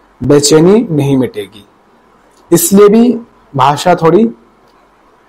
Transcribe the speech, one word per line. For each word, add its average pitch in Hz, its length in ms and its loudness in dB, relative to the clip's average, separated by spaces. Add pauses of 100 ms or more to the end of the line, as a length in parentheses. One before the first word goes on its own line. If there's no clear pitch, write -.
(240)
बेचैनी 156 680 2
नहीं 139 260 -2
मिटेगी। 104 480 -10 (840)
इसलिए 196 380 2
भी 233 300 0 (360)
भाषा 143 400 -2
थोड़ी 175 340 0 (1000)